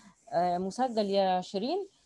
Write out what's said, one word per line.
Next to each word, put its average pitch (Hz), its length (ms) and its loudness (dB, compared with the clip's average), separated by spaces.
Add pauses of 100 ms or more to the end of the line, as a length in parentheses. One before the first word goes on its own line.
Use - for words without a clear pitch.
(320)
آه، 175 260 2
مسجل 208 520 -2
يا 190 300 4
شيرين، 277 480 -4 (180)